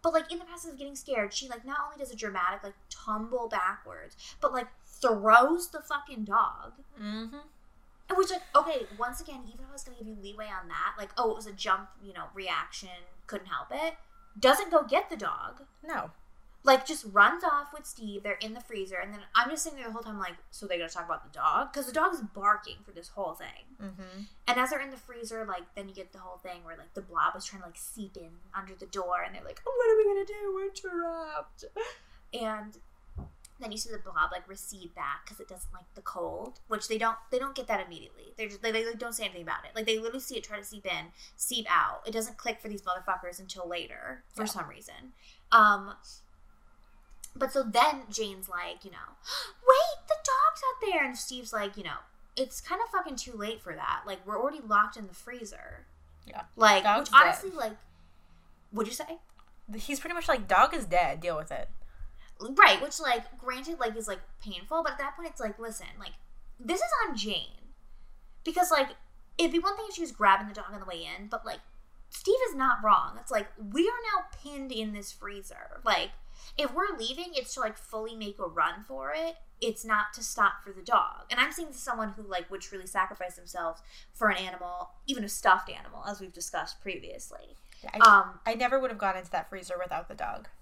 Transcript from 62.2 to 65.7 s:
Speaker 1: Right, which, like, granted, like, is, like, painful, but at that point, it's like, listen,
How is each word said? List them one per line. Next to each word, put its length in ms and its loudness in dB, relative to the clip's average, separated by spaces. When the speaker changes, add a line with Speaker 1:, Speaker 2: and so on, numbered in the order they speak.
Speaker 1:
Right, 420 8
which, 180 -4
like, 400 -2
granted, 400 -8
like, 160 -2
is, 120 -6
like, 120 -6
painful, 440 -4
but 100 -2
at 60 -10
that 160 -4
point, 140 -10
it's 120 -14
like, 160 -4
listen, 300 -10